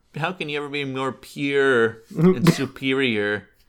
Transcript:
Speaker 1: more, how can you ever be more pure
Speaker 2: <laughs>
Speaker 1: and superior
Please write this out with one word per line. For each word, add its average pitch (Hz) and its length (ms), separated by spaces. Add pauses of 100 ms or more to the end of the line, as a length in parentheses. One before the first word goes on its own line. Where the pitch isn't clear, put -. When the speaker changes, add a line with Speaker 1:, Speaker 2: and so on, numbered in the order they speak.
(140)
Speaker 1:
more, 147 80
how 175 100
can 175 160
you 147 100
ever 147 100
be 143 160
more 135 280
pure 135 960
Speaker 2:
<laughs> - 80
Speaker 1:
and 165 360
superior 120 960 (200)